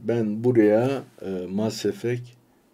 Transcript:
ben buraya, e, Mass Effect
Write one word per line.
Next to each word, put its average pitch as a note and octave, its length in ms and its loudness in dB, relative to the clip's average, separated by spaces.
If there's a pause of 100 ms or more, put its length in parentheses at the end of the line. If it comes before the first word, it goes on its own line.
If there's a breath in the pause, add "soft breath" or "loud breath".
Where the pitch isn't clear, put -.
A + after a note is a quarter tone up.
ben A2 400 -2
buraya, A2+ 460 4 (320)
e, F#2+ 80 -10 (200)
Mass G#2+ 360 -4
Effect A#2+ 380 -4 (500)